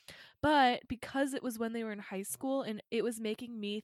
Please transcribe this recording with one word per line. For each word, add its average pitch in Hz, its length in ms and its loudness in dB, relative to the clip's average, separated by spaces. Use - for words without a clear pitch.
but 277 460 6
because 269 460 -2
it - 80 -4
was 233 160 -4
when 226 160 -2
they 233 100 -2
were 220 80 -4
in 202 80 -8
high 196 220 -6
school, 269 400 -2
and 214 280 -6
it 226 140 2
was 226 160 -2
making 226 400 -6
me 208 240 -4